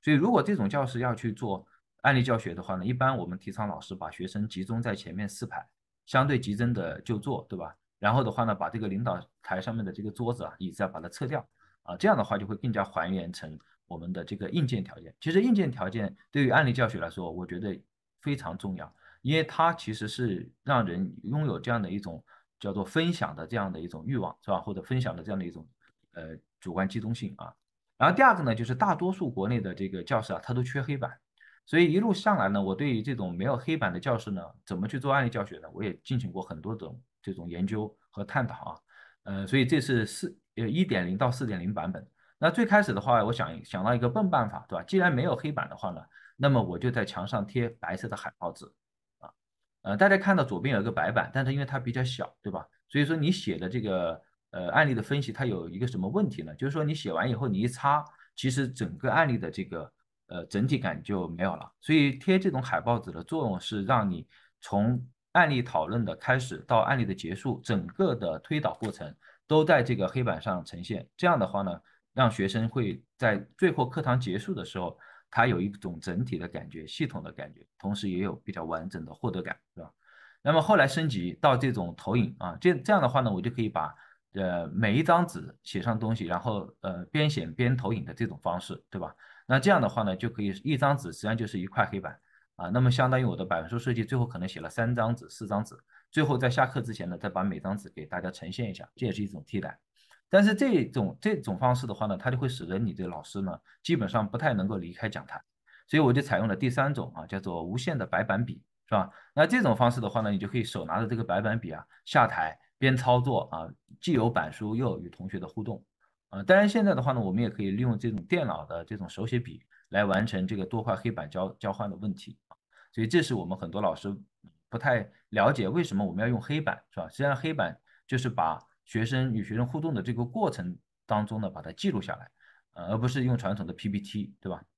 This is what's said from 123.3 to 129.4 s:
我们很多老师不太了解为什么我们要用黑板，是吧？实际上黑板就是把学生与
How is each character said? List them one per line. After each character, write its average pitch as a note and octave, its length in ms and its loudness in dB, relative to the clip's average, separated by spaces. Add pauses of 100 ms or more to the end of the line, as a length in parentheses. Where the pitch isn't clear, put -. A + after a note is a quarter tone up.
我 F#2 100 -2
们 F#2 140 -6
很 E2+ 120 -8
多 G2 120 -2
老 E2+ 120 2
师 G2+ 220 -6 (540)
不 A#2+ 80 -6
太 A#2+ 280 0 (220)
了 G#2+ 240 4
解 A2 160 0
为 D#3+ 160 0
什 - 100 -6
么 G2+ 80 2
我 F#2+ 80 -2
们 F#2 120 -2
要 A#2 60 0
用 A#2+ 120 0
黑 D3 180 -4
板， - 300 -4
是 - 100 -12
吧？ E2 120 -6
实 - 80 -18
际 C#3 60 0
上 C#3 120 2
黑 D#3 160 -4
板 F#2 260 -2 (280)
就 C3 100 -2
是 B2+ 140 0
把 D#2+ 280 0 (280)
学 A2+ 180 -2
生 C3 300 0
与 G#2 100 0